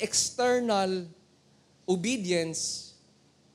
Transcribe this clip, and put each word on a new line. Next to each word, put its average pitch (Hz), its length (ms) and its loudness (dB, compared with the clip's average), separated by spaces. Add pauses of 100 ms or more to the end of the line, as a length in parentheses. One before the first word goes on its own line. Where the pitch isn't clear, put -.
external 214 1040 0 (800)
obedience, 180 1080 -2 (600)